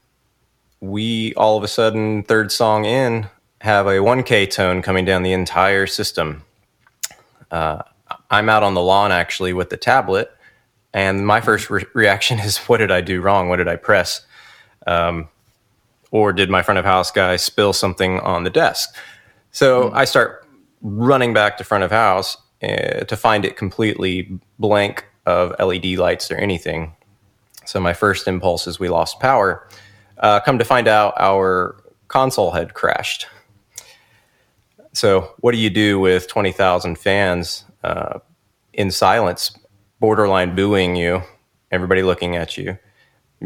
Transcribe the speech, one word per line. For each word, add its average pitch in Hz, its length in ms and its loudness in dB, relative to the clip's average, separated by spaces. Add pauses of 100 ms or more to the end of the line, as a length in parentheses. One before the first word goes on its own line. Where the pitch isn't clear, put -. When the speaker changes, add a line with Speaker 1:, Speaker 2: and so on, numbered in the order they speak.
(800)
Speaker 1:
we, 110 540 -6
all 110 240 2
of 101 60 -6
a 101 40 -4
sudden, 110 540 0
third 110 300 0
song 107 320 2
in, 117 440 -2 (340)
have 101 260 2
a 95 100 2
one 120 240 2
K 104 240 2
tone 92 340 0
coming 92 240 -2
down 92 200 0
the 92 80 0
entire 95 560 0
system. - 560 -6 (1040)
Uh, 80 320 -4 (480)
I'm 104 180 2
out 107 140 4
on 98 120 2
the 90 60 0
lawn, 95 300 4
actually, 90 420 -2
with 90 180 -4
the - 60 -10
tablet. 117 540 0 (640)
And 98 320 0
my 104 140 4
first 107 280 0
re-, 98 160 -4 (100)
reaction 107 440 2
<laughs> 104 100 -4
is, 101 100 -4 (100)
"What 120 80 4
did 104 160 2
I 90 80 2
do 90 200 -4
wrong? 95 280 2
What 90 80 0
did 90 100 0
I 85 80 -2
press?" - 500 0 (640)
Um, 85 420 -2 (840)
or 104 200 2
did 92 160 0
my 92 140 2
front 98 160 0
of 90 60 -2
house 92 260 2
guy 92 240 2
spill 101 380 0
something 92 480 -2
on 87 240 -2
the 90 60 -2
desk? - 440 -2 (560)
So 127 400 4
Speaker 2:
Hmm. - 60 -6
Speaker 1:
I 135 80 4
start - 420 0 (340)
running 120 540 2
back 104 240 2
to 95 60 -12
front 101 180 0
of 92 80 -2
house, 101 460 2 (260)
uh, - 420 -4
to - 120 -8
find 107 280 2
it - 120 -4
completely 95 720 -4 (300)
blank 101 440 0 (220)
of 87 320 0
L 92 140 0
E 92 80 -4
D 92 160 -4
lights 87 340 0
or 82 60 -6
anything. 82 580 -4 (720)
So - 160 -6
my 90 140 0
first 101 340 0
impulse 90 400 -2
is 85 100 -10
we 90 100 -4
lost 87 300 -2
power. 107 500 0 (520)
Uh, 104 200 4
come 135 180 0
to 117 60 2
find 120 240 2
out, 107 300 4
our 95 580 0 (320)
console 127 420 0
had 82 240 -4
crashed. - 540 -4 (1600)
So 95 460 0
what 120 140 2
do 117 60 -2
you 110 120 0
do 101 300 2
with 92 260 2
twenty 101 240 -2
thousand 90 480 0
fans 92 680 -2 (200)
uh, - 340 -6 (540)
in 101 180 -2
silence, 95 600 0 (500)
borderline 98 540 2
booing 95 420 0
you, 87 260 -2 (480)
everybody 92 320 0
looking 87 340 -2
at 85 200 -6
you. 92 220 -10 (680)